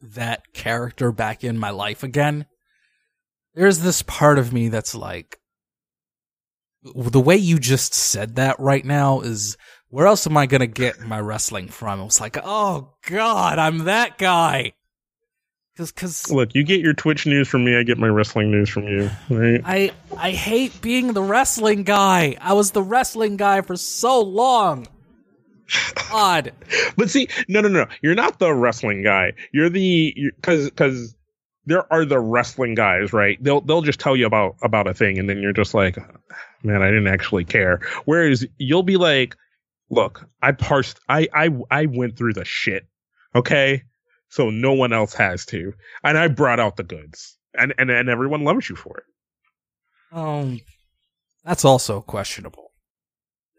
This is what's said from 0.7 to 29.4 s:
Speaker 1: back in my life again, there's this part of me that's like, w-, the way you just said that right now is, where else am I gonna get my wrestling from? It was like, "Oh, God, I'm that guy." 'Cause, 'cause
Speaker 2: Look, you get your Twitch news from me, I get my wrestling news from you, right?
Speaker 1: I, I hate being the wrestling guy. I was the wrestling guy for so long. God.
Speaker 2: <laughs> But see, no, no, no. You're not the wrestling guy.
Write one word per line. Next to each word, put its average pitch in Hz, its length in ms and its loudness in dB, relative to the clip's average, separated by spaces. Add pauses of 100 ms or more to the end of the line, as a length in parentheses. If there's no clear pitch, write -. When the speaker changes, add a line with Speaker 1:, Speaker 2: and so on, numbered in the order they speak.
Speaker 1:
back 110 320 -4
in 117 140 -4
my 107 140 -4
life 101 320 -8
again, 143 420 -2 (1080)
there's 180 240 4
this 175 240 0
part 147 360 4
of 120 140 0
me 117 160 0
that's 110 260 -4
like, 90 440 -14 (1500)
w-, 120 260 -8
the 131 80 4
way 151 180 6
you 170 220 4
just 127 360 0
said 107 420 -4
that 135 240 0
right 135 240 0
now 139 360 2
is, 104 360 -6 (320)
where 139 180 2
else 202 200 4
am 156 100 0
I 143 80 4
gonna 127 220 2
get 120 340 -4
my 110 180 -10
wrestling 104 500 -6
from? 101 320 -8
It 95 40 -10
was 202 160 0
like, 208 240 -8
"Oh, 196 480 -4 (140)
God, 185 520 -2
I'm 160 260 -2
that 220 340 -2
guy." 165 560 0 (1040)
'Cause, 165 140 -10
'cause - 380 -10
Speaker 2:
Look, 127 240 0
you 139 100 2
get 185 160 2
your 156 120 2
Twitch 156 320 -2
news 143 240 2
from 123 160 0
me, 123 120 4
I 120 80 2
get 117 140 0
my 113 100 2
wrestling 107 420 2
news 104 180 2
from 104 180 -6
you, 101 220 -2 (220)
right? 117 340 2
Speaker 1:
I, 190 280 0 (240)
I 180 160 -4
hate 220 500 -2
being 247 320 0
the 196 80 -2
wrestling 214 640 0
guy. 190 560 2
I 190 140 -2
was 208 180 2
the 202 100 0
wrestling 220 540 -2
guy 196 260 2
for 180 140 -8
so 240 440 0
long. 202 680 2 (1200)
God. 185 480 2
Speaker 2:
<laughs> - 380 -4
But 208 140 2
see, 269 180 2 (180)
no, 202 140 2
no, 208 80 4
no. 165 180 2 (160)
You're 165 140 2
not - 240 0
the 170 120 4
wrestling 117 520 0
guy. 98 300 2 (180)